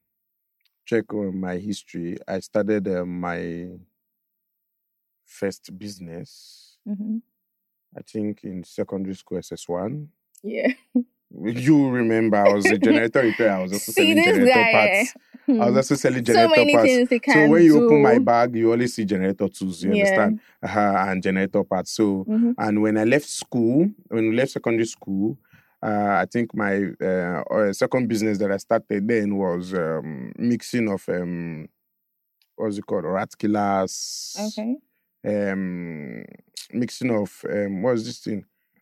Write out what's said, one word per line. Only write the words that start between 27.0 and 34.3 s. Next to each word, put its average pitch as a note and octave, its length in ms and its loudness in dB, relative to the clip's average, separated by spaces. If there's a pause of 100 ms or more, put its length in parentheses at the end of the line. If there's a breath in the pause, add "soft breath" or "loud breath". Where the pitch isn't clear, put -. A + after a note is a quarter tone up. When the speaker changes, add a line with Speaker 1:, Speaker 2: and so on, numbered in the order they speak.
Speaker 1:
uh, F2+ 500 -2
uh, G#2 220 0
second B2+ 340 -2
business G#2+ 300 0
that G2 140 -2
I G2 60 -2
started G#2 500 -2
then G#2 280 0
was, F2+ 380 -4
um, D#2+ 640 -6
mixing A#2+ 520 -2
of, G2 200 -6
um, E2+ 580 -6 (880)
what's G#2 220 -4
it G#2 80 -10
called? G2 180 -4
Rat F#2+ 340 -6
killers. G2+ 1000 -2